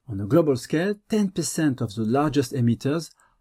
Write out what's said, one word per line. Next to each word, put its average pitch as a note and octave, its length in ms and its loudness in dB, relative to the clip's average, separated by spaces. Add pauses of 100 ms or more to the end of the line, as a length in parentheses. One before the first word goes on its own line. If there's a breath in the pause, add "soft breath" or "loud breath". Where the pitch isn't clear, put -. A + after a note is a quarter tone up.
On G2+ 120 -6
a G2+ 60 -6
global C#3+ 300 4
scale, F3+ 380 -2 (140)
ten G#3 220 0
percent D3+ 500 -2
of A2 140 -4
the A2+ 100 -4
largest C#3 480 0
emitters C3 580 0 (300 soft breath)